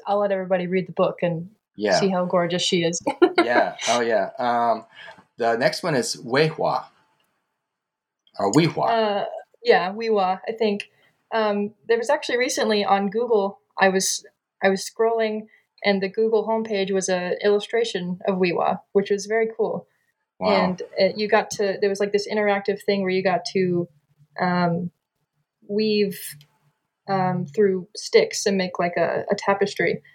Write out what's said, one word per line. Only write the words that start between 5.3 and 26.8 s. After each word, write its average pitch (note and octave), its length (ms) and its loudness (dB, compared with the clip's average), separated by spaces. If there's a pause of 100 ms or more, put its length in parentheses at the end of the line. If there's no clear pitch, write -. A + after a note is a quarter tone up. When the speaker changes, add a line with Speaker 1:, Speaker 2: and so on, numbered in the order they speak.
Speaker 2:
the A#2 220 0
next D3+ 240 0
one E3+ 120 0
is - 240 -2
Wei C3+ 300 2
Hua. - 380 -2 (1500)
Or - 160 0
Wei D#3+ 120 6
Hua. - 200 -2
Speaker 1:
Uh, G#3+ 380 0 (380)
yeah, F#3+ 300 4
Wei A3+ 160 -6
Hua, F#3+ 400 0
I A3+ 40 -4
think. G#3+ 380 -2 (440)
Um, G#3 380 0 (160)
there A#3 100 2
was A#3+ 120 -2
actually C#4+ 280 0
recently A3 460 0
on G3 260 2
Google, G#3+ 500 0 (180)
I F#3+ 100 6
was, F#3+ 360 0 (380)
I G3 80 4
was F#3+ 180 -2
scrolling, A3 580 -2 (380)
and G3 180 2
the G3 60 -2
Google A3 380 0
homepage A3 460 -2
was F#3+ 160 0
a F3+ 360 0
illustration G3+ 800 0
of F#3+ 120 0
Wei F3+ 120 2
Hua, D#3+ 300 0 (120)
which G3+ 180 0
was G3+ 160 -2
very A3+ 300 0
cool. F#3 300 -4 (520)
Speaker 2:
Wow. F#3 120 0 (140)
Speaker 1:
And F3+ 180 -2 (140)
it, G3 220 2
you G#3 100 -2
got G3+ 240 2
to, G3 280 -2
there G3+ 100 2
was, G3 100 -4
like, G3+ 120 -2
this G3+ 160 0
interactive G3+ 560 -2
thing G3 180 0
where F#3 80 -2
you F#3 120 0
got F3+ 300 0
to, F3 360 0 (520)
um, F3+ 500 0 (800)
weave, G#3 500 0 (880)